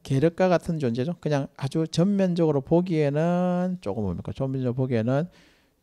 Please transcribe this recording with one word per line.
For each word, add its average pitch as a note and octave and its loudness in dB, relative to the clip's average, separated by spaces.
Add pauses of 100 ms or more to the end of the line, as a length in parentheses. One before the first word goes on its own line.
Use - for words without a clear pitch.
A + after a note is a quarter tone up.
계력과 E3 2
같은 E3 0
존재죠. C3 -2
그냥 C#3+ -2 (100)
아주 D#3+ -2
전면적으로 F3 2
보기에는 F3 0
조금 D3 -4
뭡니까? F#2 -4
전면적으로 C3+ -2
보기에는 C3 0 (560)